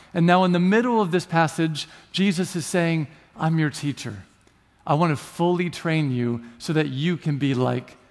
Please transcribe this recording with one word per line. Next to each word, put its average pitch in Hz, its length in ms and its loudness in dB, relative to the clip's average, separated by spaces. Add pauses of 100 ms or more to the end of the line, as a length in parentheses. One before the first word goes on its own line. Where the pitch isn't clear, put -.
(140)
And 170 120 2
now 180 180 6
in 180 80 2
the 180 60 2
middle 220 420 2
of 185 100 0
this 175 160 0
passage, 160 640 0 (240)
Jesus 185 420 0
is 165 120 -6
saying, 165 420 0 (280)
"I'm 160 220 2
your 151 120 2
teacher. 113 540 -8 (640)
I 156 80 0
want 165 160 2
to 143 60 0
fully 175 540 -2
train 156 400 -2
you 120 320 -2 (160)
so - 160 -6
that 156 140 0
you 151 280 -2
can 143 220 -4
be 135 160 0
like 127 420 -2 (140)